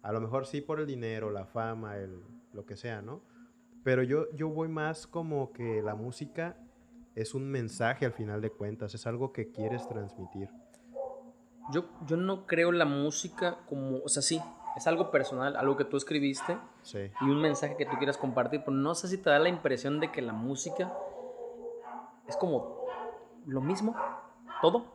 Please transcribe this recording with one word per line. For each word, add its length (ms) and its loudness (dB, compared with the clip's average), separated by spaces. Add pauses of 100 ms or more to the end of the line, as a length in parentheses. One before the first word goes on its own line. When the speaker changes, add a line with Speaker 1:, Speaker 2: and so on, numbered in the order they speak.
Speaker 1:
A 100 -4
lo 80 0
mejor 260 0
sí 140 -4
por 200 -4
el 60 -2
dinero, 440 -4
la 160 -6
fama, 500 -4
el, 260 -10 (300)
lo 140 -12
que 100 -10
sea, 260 -6
¿no? 180 -10 (640)
Pero 180 6
yo, 320 2
yo 140 0
voy 200 -2
más 380 -2
como 460 -2
que 300 0
la 120 0
música 640 -6 (580)
es 200 -4
un 160 -2
mensaje 560 2
al 60 2
final 280 -2
de 100 0
cuentas, 440 -6
es 120 -8
algo 260 -2
que 180 -4
quieres 380 -2
transmitir. 640 -8 (1200)
Speaker 2:
Yo, 140 0 (220)
yo 100 0
no 300 0
creo 260 4
la 120 6
música 760 0 (100)
como, 300 -2
o 100 -4
sea, 140 2
sí, 180 2 (360)
es 100 0
algo 240 4
personal, 460 2
algo 200 6
que 80 4
tú 120 -2
escribiste 600 0 (240)
Speaker 1:
Sí. 280 -6 (100)
Speaker 2:
y 40 2
un 160 6
mensaje 360 2
que 100 0
tú 120 -2
quieras 180 2
compartir, 480 2
pero 120 2
no 180 2
sé 140 -4
si 100 -2
te 120 4
da 80 10
la 100 8
impresión 520 2
de 100 2
que 120 -2
la 100 -2
música 600 -2 (1300)
es 100 -4
como 440 0 (680)
lo 140 0
mismo, 340 2 (680)
todo. 340 6